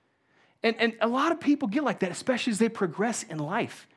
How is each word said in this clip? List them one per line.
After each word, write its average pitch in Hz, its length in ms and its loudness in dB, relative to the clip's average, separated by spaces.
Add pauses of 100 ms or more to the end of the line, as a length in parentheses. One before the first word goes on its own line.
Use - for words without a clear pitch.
(640)
And, 226 160 4
and 226 200 2
a 220 60 4
lot 269 240 2
of 330 100 0
people 285 280 2
get 269 160 0
like 226 160 0
that, 185 100 0
especially 240 400 -2
as 202 80 -2
they 226 100 6
progress 208 540 -2
in 160 160 -8
life. 160 480 -4 (100)